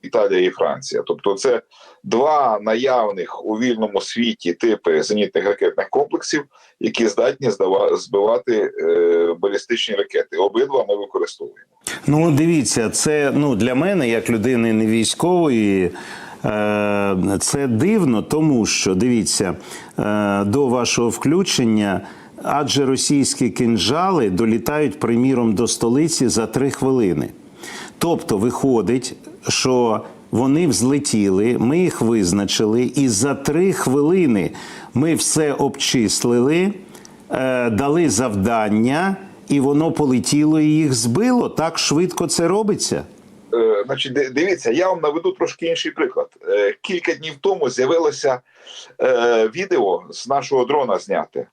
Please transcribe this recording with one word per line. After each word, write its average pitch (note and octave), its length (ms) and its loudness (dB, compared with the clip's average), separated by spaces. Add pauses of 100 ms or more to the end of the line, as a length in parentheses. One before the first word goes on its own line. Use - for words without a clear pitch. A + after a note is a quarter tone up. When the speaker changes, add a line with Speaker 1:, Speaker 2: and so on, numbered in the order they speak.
Speaker 1:
Італія G2 380 2
і F2+ 100 4
Франція. C#2+ 560 -4
Тобто - 280 -2
це - 280 0 (420)
два C3 580 2
наявних A2 840 -2
у G#2+ 100 -2
вільному A2 460 0
світі A2 520 -4
типи F2 500 0
зенітних G2+ 420 -2
ракетних G2 460 0
комплексів, - 540 -2 (360)
які A2 280 0
здатні B2 420 0
здава-, F#2+ 460 2
збивати, G#2+ 760 0 (100)
е, E2+ 560 2
балістичні G2+ 560 -4
ракети. - 420 -4
Обидва A2+ 520 0
ми G2+ 80 2
використовуємо. - 640 -8 (460)
Speaker 2:
Ну, D#3 240 4
дивіться, C#3+ 600 2
це, D3 440 0
ну, C#3 220 2
для A#2+ 180 0
мене, D#3+ 340 0
як A2+ 220 0
людини A2+ 420 0
не A2 140 2
військової, A2 1040 2 (540)
е, G#2 720 0 (240)
це C#3 260 -2
дивно, C3 560 2
тому D3 440 2
що, - 280 0
дивіться, G2+ 600 0 (420)
е, G#2 460 0
до C3 220 2
вашого A#2+ 420 0
включення, A2 920 0 (420)
адже C#3 440 0
російські C3 640 0
кинжали A#2+ 800 0
долітають, A2+ 680 0
приміром, A#2+ 540 2
до A2+ 120 2
столиці C3 640 0
за G#2+ 180 0
три B2+ 240 0
хвилини. A#2 580 0 (680)
Тобто D#3 400 -2
виходить, A#2+ 760 0 (340)
що A#2+ 520 2 (300)
вони C3+ 360 2
взлетіли, A2+ 920 0
ми C3+ 200 2
їх F3+ 220 0
визначили, G#2+ 840 2
і C3+ 260 0
за B2+ 260 0
три D#3+ 380 0
хвилини C#3+ 800 2 (440)
ми D3+ 200 2
все C#3+ 380 0
обчислили, C3+ 1200 0 (580)
е, B2+ 400 -2
дали C#3+ 400 2
завдання, A#2 1040 0 (320)
і C#3+ 120 2
воно C#3+ 320 2
полетіло D3+ 680 2
і D3+ 60 4
їх D3+ 260 2
збило. D3+ 560 0
Так E3 300 -4
швидко F3 480 0
це E3+ 220 0
робиться? G3 560 -2 (500)
Speaker 1:
Е, A2 320 2
значить, C3+ 260 -6
ди-, C3 180 -2
дивіться, D#3+ 400 -2
я E3+ 180 2
вам F#3 120 -2
наведу D#3+ 320 -2
трошки F3 340 -6
інший E3 260 -4
приклад. - 360 -2 (200)
Е, G#2 340 2
кілька F3 320 -4
днів D3+ 260 -12
тому F3+ 300 0
з'явилося, C#3 680 0 (640)
е, A#2+ 460 2
відео A2 640 0
з - 180 -14
нашого C3+ 360 0
дрона B2 340 0
зняте. E2 540 -6